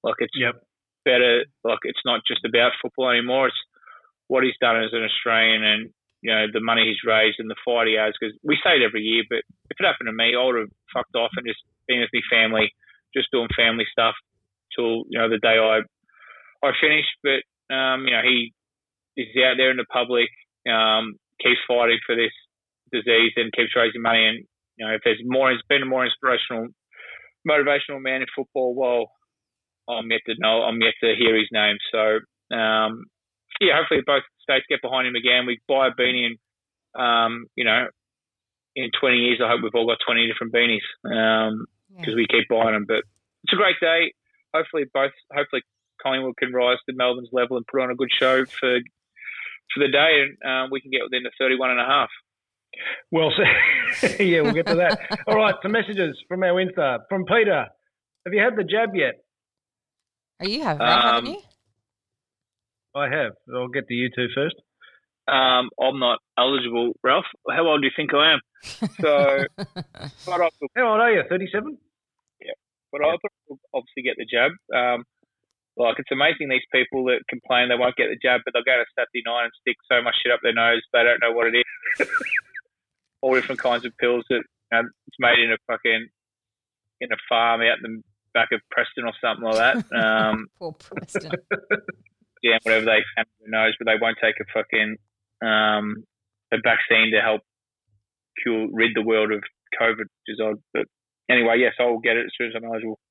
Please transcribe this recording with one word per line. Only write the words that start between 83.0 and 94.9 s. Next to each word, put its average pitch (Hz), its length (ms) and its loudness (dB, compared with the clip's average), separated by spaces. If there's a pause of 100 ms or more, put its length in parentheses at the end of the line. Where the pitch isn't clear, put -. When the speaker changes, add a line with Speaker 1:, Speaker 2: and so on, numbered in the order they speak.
Speaker 1:
All 131 120 2
different 127 280 -2
kinds 120 240 0
of 113 120 -10
pills 120 320 0
that, 117 140 0 (320)
um, 117 160 0 (160)
it's - 100 -20
made 120 220 4
in 117 120 2
a 113 140 0
fucking, 113 420 -2 (960)
in 120 100 -8
a 107 40 -2 (140)
farm 117 320 2
out 117 220 2
in 113 80 -10
the 113 120 -14 (300)
back 113 180 0
of 110 80 -2 (100)
Preston - 360 -4
or 113 160 -6
something 117 240 -4
like 110 100 0
that. 127 340 2
Speaker 3:
<laughs> - 60 -6
Speaker 1:
Um, 110 520 0 (120)
Speaker 3:
Poor 160 140 -10
Preston. - 580 -12 (1120)
Speaker 1:
yeah, 113 200 4
whatever 113 220 2
they 110 140 4 (180)
have 110 80 -4 (200)
in 107 60 -18
their 110 140 2
nose, 110 140 2
but 117 60 -6
they 110 140 2
won't 113 220 0
take 110 200 0
a 101 120 -8
fucking, 107 440 -2 (440)